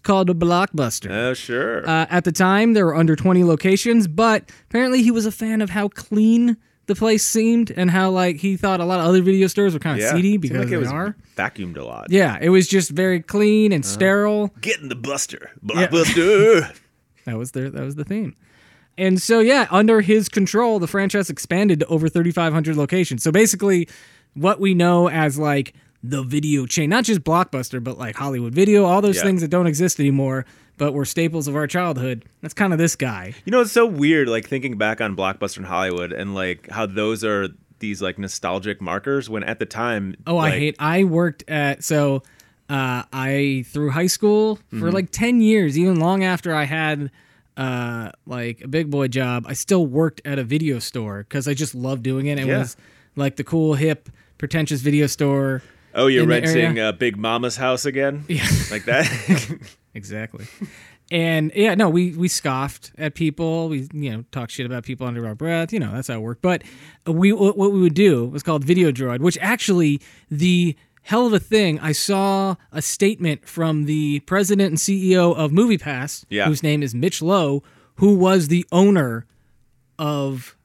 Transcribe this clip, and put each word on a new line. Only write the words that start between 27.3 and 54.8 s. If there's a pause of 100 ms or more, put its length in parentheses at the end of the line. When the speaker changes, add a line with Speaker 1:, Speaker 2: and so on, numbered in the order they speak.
Speaker 1:
but,
like,
Hollywood
Video,
all
those
Speaker 2:
Yeah.
Speaker 1:
things
that
don't
exist
anymore, (320)
but
were
staples
of
our
childhood. (200)
That's
kinda
this
guy. (140)
Speaker 2:
You
know,
it's
so
weird,
like,
thinking
back
on
Blockbuster
in
Hollywood
and,
like,
how
those
are (320)
these,
like,
nostalgic
markers
when
at
the
time, (120)
Speaker 1:
Oh,
I
Speaker 2:
like
Speaker 1:
hate,
I
worked
at,
so, (460)
uh, (100)
I,
through
high
school, (120)
for,
Speaker 2:
Mm-hmm.
Speaker 1:
like,
ten
years,
even
long
after
I
had, (460)
uh, (160)
like,
a
big
boy
job,
I
still
worked
at
a
video
store
'cause
I
just
loved
doing
it.
It
Speaker 2:
Yeah.
Speaker 1:
was, (400)
like,
the
cool,
hip, (260)
pretentious